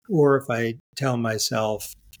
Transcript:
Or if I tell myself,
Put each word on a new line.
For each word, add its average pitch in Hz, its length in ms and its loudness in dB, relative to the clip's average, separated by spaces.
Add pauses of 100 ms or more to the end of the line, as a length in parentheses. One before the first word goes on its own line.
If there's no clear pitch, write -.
(120)
Or 143 260 6
if 135 120 -4
I 117 260 -2 (200)
tell 131 220 -2
myself, 110 760 -2 (280)